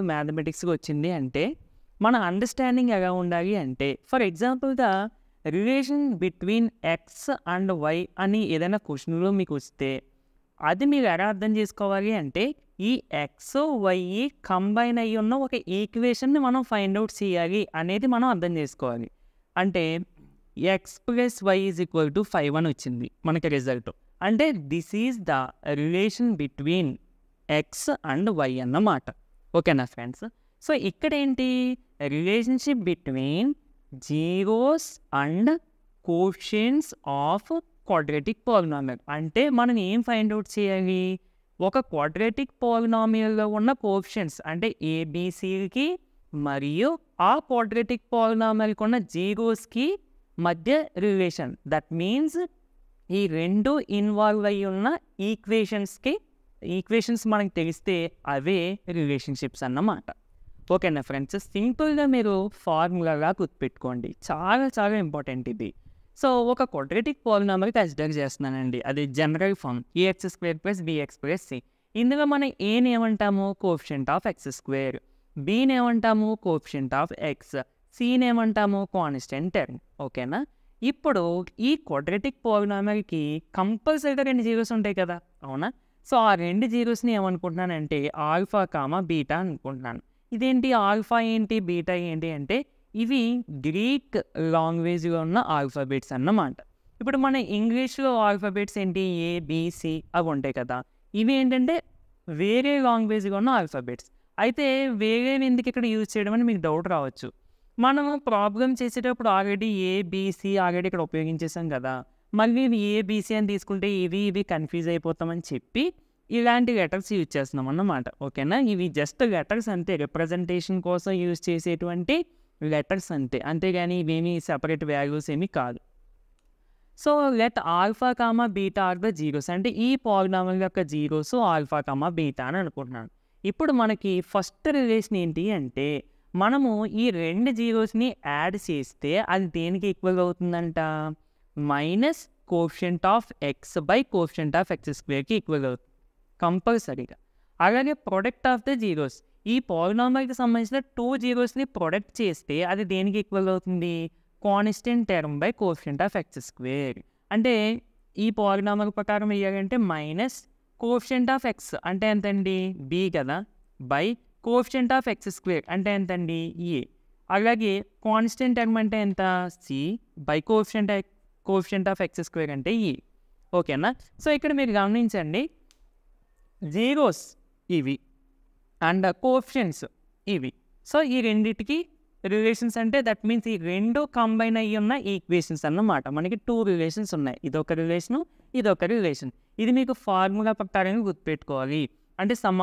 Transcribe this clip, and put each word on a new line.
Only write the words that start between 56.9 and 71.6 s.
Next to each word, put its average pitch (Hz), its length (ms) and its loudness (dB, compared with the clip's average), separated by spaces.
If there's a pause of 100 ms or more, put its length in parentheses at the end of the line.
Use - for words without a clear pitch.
మనకు 208 240 2
తెలిస్తే 170 400 -2 (380)
అవే 143 200 0 (440)
రిలేషన్‌షిప్స్ 143 680 -2
అన్నమాట. 165 360 0 (720)
ఓకేనా 165 340 0
ఫ్రెండ్స్? 139 280 -6 (180)
సింపుల్గా 294 580 2
మీరు 214 220 2 (300)
ఫార్ములాగా 165 640 0 (100)
గుర్తుపెట్టుకోండి. 127 680 -6 (180)
చాలా 196 480 0
చాలా 208 180 2 (120)
ఇంపార్టెంట్ 135 480 -6
ఇది. 107 160 -6 (500)
So 269 100 4 (220)
ఒక 254 220 0
క్వాడ్రాటిక్ 180 540 -2
పాలినామిల్ 202 500 2
కన్సిడర్ 156 420 0
చేస్తున్నానండి. 131 600 -4 (120)
అది 147 120 -2 (140)
జనరల్ 160 460 2
ఫార్మ్ 123 180 -4 (220)
ఏఎక్స్ 185 300 -2
స్క్వేర్ 165 280 -4
ప్లస్ 190 280 -4
బీఎక్స్ 151 340 -4
ప్లస్ 165 260 -2
సి. 127 100 -8 (420)